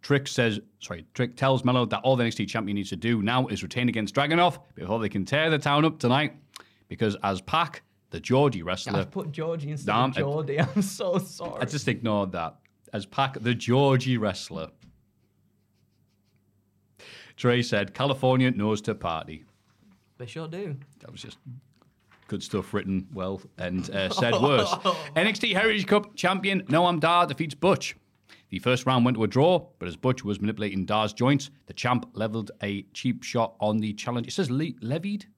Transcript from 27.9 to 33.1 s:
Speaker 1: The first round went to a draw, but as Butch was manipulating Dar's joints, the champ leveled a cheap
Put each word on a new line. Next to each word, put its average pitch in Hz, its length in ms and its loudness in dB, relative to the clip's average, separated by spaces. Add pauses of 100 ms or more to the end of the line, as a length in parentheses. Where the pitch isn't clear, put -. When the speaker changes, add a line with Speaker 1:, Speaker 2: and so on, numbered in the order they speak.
Speaker 1:
The 92 100 -6
first 127 260 2
round 127 200 4
went 123 120 2
to 110 60 2
a 107 40 2
draw, 156 380 4 (140)
but 90 80 -8
as 85 100 -8
Butch 127 260 0
was 101 160 -2
manipulating 104 460 -2
Dar's 104 280 0
joints, 135 360 2 (160)
the - 80 -16
champ 123 400 -2
leveled 107 380 -4 (120)
a 101 200 -4 (100)
cheap - 300 -4